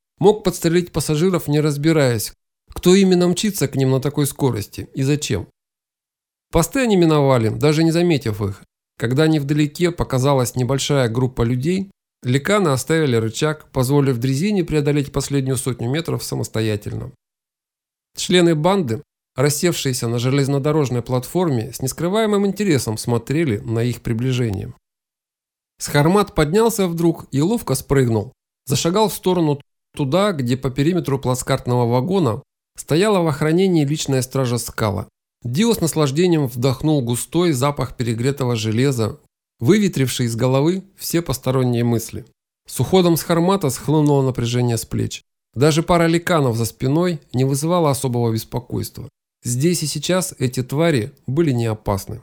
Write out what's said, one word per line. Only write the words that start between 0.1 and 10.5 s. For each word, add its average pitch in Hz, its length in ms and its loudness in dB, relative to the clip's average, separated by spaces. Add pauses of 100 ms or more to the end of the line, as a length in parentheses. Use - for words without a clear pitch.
мог 208 260 4
подстрелить 175 480 0
пассажиров, 160 560 -2
не 147 140 2
разбираясь, 143 720 0 (400)
кто 180 220 4
именно 185 320 6
мчится 180 400 0
к - 80 -10
ним 135 160 2
на 131 80 2
такой 143 260 -2
скорости 120 680 -4
и 135 80 -2
зачем. 131 460 -2 (1040)
Посты 165 280 0
они 233 160 2
миновали, 143 540 4
даже 147 340 2
не 165 80 4
заметив 156 500 0
их. 101 220 -4 (360)
Когда 135 280 2
невдалеке 151 640 0
показалась 131 680 0